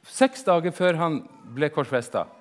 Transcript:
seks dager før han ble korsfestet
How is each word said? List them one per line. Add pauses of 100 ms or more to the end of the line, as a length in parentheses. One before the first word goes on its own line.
seks
dager
før
han (340)
ble
korsfestet (120)